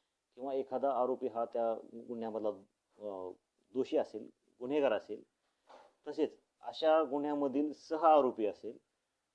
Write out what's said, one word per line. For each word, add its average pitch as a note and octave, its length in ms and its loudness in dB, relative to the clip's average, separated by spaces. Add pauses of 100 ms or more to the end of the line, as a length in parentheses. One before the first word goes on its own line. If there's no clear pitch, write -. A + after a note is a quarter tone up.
(360)
किंवा C3+ 180 -6
एखादा C3 380 -2
आरोपी B2+ 360 0
हा A#2 180 -2
त्या A#2 280 0 (340)
गुन्ह्यामधला, A2 420 -6 (500)
अ, F#2+ 320 -10 (420)
दोषी C3 240 -2
असेल, A2 320 -4 (300)
गुन्हेगार C3+ 320 0
असेल, G#2 320 -6 (840)
तसेच D3+ 300 -2 (240)
अशा D#3 420 4
गुन्ह्यामधील C#3+ 680 0
सह D#3+ 340 -2
आरोपी C3 380 6
असेल G#2 320 -6 (580)